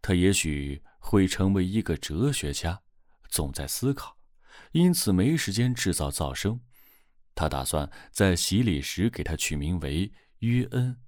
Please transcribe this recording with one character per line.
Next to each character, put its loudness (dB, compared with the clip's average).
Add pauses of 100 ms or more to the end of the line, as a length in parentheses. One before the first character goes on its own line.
他 0
也 6
许 -2 (180)
会 4
成 2
为 2
一 0
个 -2
哲 -2
学 -4
家， -6 (460)
总 -4
在 -8
思 -2
考， -10 (540)
因 4
此 0
没 4
时 -2
间 0
制 0
造 -2
噪 -4
声。 -2 (720)
他 0
打 -4
算 -2 (200)
在 4
洗 0
礼 2
时 -2
给 -6
他 -2
取 -4
名 -2
为 -4 (260)
约 2
恩。 -2